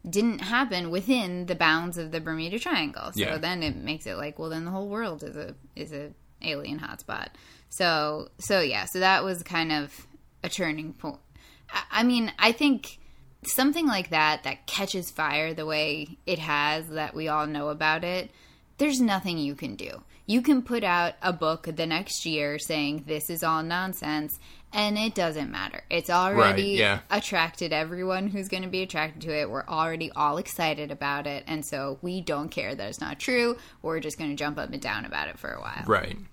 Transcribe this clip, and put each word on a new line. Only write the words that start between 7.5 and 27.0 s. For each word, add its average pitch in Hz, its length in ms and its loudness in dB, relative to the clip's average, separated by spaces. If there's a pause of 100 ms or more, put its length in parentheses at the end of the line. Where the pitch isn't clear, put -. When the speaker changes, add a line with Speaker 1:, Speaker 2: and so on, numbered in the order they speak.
Speaker 1:
So, 156 600 2 (100)
so 196 220 4
yeah, 123 240 0
so 180 160 -4
that 185 220 6
was 180 200 -2
kind 165 280 0
of 147 360 -4 (360)
a 175 60 -4
turning 156 440 -2
point. - 260 -10 (520)
I, 196 200 -2
I 220 120 4
mean, 240 360 4
I 226 140 6
think 277 440 2 (480)
something 294 400 2
like 196 240 2
that, 156 340 4
that 135 240 -6
catches 190 440 -2
fire 156 420 0
the 160 120 -6
way 151 600 -2
it 170 140 0
has, 151 500 0
that 156 240 -4
we 160 140 -4
all 151 180 2
know 147 240 -2
about 156 360 2
it, 180 260 -4 (460)
there's 277 240 4
nothing 190 360 2
you 143 180 -2
can 123 200 -8
do. - 260 -10 (240)
You 226 160 4
can 262 200 6
put 240 240 -2
out 175 360 4
a 180 120 2
book 160 300 0 (120)
the 165 100 0
next 165 400 -2
year 151 320 0
saying, 151 500 -2
"This 151 220 -4
is 170 140 -4
all 160 180 2
nonsense," 170 760 -2 (320)
and 208 260 2
it 220 160 0
doesn't 156 380 0
matter. - 380 -6
It's 170 200 0
already 180 520 6 (140)
Speaker 2:
Right, 202 40 2
yeah. - 200 6 (120)